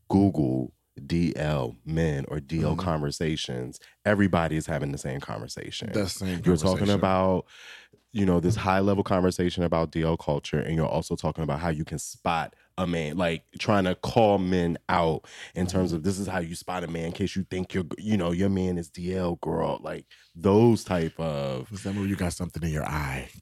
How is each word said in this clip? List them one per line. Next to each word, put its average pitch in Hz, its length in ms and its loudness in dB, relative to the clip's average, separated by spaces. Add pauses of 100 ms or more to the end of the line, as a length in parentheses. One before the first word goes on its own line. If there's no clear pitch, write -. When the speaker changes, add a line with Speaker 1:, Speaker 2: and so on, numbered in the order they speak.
Speaker 1:
Google 76 640 2 (320)
D 82 320 0
L 71 480 -2
men 78 440 0
or - 100 -6
D - 240 -4
L - 140 2
Speaker 2:
Mm-hmm. 85 40 -4
Speaker 1:
conversations, 76 1000 -4 (260)
everybody 87 500 4
is 78 100 -2
having 71 260 -2
the 71 60 -6
same 67 220 -6
conversation. - 720 -10
Speaker 2:
The 101 160 0
same 90 360 -6
Speaker 1:
You're 90 120 6
talking 92 300 2
Speaker 2:
conversation. 101 40 4
Speaker 1:
about, 95 560 4 (680)
you 101 120 2
know, 90 160 6
this 90 160 4
high 95 240 2
level 101 220 2
conversation 90 600 2
about 82 260 0
D 82 140 -2
L 82 120 2
culture, 73 440 -2
and 82 160 -2
you're 80 100 2
also - 300 -2
talking - 260 -4
about 73 160 -2
how 85 120 -2
you 78 140 -2
can 78 140 -8
spot - 560 -4 (240)
a 92 80 0
man, 82 320 -2
like, 85 260 -2 (140)
trying 101 260 2
to 90 100 2
call 104 440 4
men 90 400 2 (100)
out 85 380 2 (280)
in 90 120 0
terms 90 260 0
of 80 120 -4
this 95 140 0
is 101 80 -4
how 92 120 -4
you 85 160 -6
spot 90 280 -6
a 85 40 -8
man 82 200 -6
in 87 60 -6
case 95 240 -4
you 95 140 -2
think 92 240 -6
you're, 95 100 -2 (140)
you 107 180 0
know, 87 160 0
your 95 160 2
man 92 300 0
is 85 100 -8
D 90 260 -6
L, 87 220 -2
girl, - 460 -2
like, - 240 -10 (280)
those 104 480 6
type 82 380 -2
of 69 500 -4
Speaker 2:
Is 101 140 -12
that 98 100 -4
where 101 120 -2
you 98 100 -2
got 90 160 -2
something 85 300 -6
in 82 80 -2
your 76 160 -2
eye? 67 420 -4 (140)